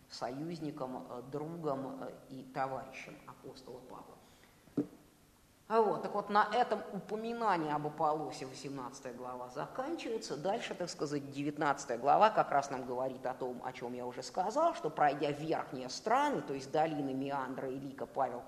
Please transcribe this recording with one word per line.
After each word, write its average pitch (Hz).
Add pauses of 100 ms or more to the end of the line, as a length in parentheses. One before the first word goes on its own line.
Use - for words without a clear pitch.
(100)
союзником, 139
э, 120
другом, 143
э, 123 (200)
и 131 (100)
товарищем 135 (120)
апостола 123
Павла. - (840)
А 220
вот, 196
так 190
вот, 208
на 208
этом 220 (100)
упоминание 208
об 147
Аполлосе, 151
восемнадцатая 131
глава, 123
заканчивается. 220
Дальше, 196
так 175
сказать, 143
девятнадцатая 143
глава 147
как 170
раз 139
нам 127
говорит 127
о 127
том, 123
о 127
чем 123
я 123
уже 123
сказал, 269
что, -
пройдя 147
верхние 139
страны, 247
то 147
есть 135
долины 151
Меандра 135
и 135
Лика, 135
Павел 123